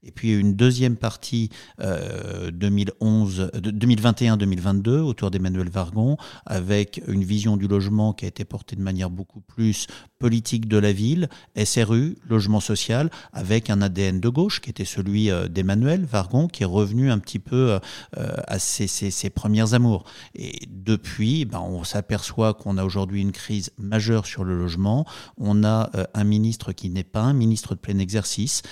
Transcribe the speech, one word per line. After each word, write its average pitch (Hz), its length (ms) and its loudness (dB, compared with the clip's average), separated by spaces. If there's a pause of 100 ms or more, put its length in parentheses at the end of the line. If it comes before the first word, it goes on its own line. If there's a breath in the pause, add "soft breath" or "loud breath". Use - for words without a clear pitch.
Et - 80 -20
puis, - 160 -4
il - 20 2
y 107 40 4
a - 20 4
eu 101 40 2
une 101 140 4
deuxième 123 420 4
partie, 113 540 -4 (300 loud breath)
euh, 95 720 -6
deux 90 160 -2
mille 101 320 2
onze, 104 520 2
de, 98 200 -4
deux 107 160 0
mille 113 120 6
vingt 113 220 4
et 120 60 4
un 113 80 6
deux 101 100 2
mille 92 140 2
vingt-deux, 101 400 2
autour 113 320 -2
d'Emmanuel 92 360 0
Vargon, 101 480 0 (300 loud breath)
avec 101 600 0
une 98 160 2
vision 104 320 2
du 98 100 0
logement 101 460 2
qui - 120 -8
a 90 40 -4
été - 160 -8
portée - 320 -12
de 98 40 -8
manière 95 300 -2
beaucoup 90 300 -12
plus - 480 -2 (320 loud breath)
politique 113 480 0
de 107 100 4
la 104 140 4
ville, 131 360 0 (280 loud breath)
S 107 220 0
R 113 160 4
U, 147 220 2 (120)
logement 107 320 4
social, 117 500 -2 (220 loud breath)
avec 110 380 0
un 101 120 4
A 98 60 2
D 92 140 -2
N 95 180 2
de 110 80 0
gauche, 160 320 0
qui - 100 -12
était - 140 -6
celui, 101 460 0
euh, 90 180 0
d'Emmanuel 104 560 2
Vargon, 113 420 0
qui - 160 -4
est 98 40 2
revenu 107 440 2
un 110 80 2
petit 101 220 -6
peu, 127 320 2
euh, 98 60 2 (400 loud breath)
euh, - 180 -6 (100)
à 98 140 -4
ses, - 260 -2
ses, 98 240 -4
ses 95 200 -4
premières 107 440 2
amours. 117 300 4 (320 loud breath)
Et - 320 -12
depuis, 110 760 -2
ben, 101 160 -6
on 87 220 -6
s'aperçoit 104 720 -2
qu'on 98 240 -4
a 95 60 0
aujourd'hui 98 360 -2
une 98 120 0
crise 101 460 -6
majeure 107 480 0
sur - 180 -6
le 92 120 -2
logement. 95 500 0 (300 loud breath)
On - 280 4
a, 110 320 2
euh, 95 80 -2 (100)
un 107 100 0
ministre 104 480 0
qui 92 160 -8
n'est 92 160 -4
pas 110 180 -2
un 131 120 2
ministre 113 400 2
de 90 60 -8
plein 98 180 -2
exercice, 101 720 -2